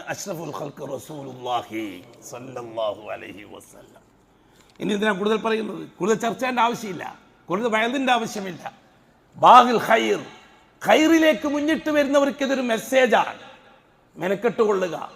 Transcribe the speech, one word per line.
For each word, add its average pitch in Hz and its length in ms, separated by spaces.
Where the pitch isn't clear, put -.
അഷ്റഫുൽ 160 540
ഖൽഖ് 143 340
റസൂലുള്ളാഹി 120 1080
സ്വല്ലല്ലാഹു 113 800
അലൈഹി 101 320
വസല്ലം. 98 580
ഇനി 202 140
എന്തിനാ 208 180
കൂടുതൽ 208 260
പറയുന്നത്? 214 520
കൂടുതൽ 214 260
ചർച്ച 226 240
ചെയ്യേണ്ട 247 200
ആവശ്യമില്ല, 220 560
കൂടുതൽ 208 240
വയലിൻ്റെ 247 440
ആവശ്യമില്ല. 196 600
ബാഗിൽ 240 420
ഖൈർ, - 480
ഖൈറിലേക്ക് 311 600
മുന്നിട്ട് 294 420
വരുന്നവർക്ക് 277 540
ഇതൊരു 262 180
മെസ്സേജാണ്. 233 800
മെനക്കെട്ടുകൊള്ളുക. 190 1000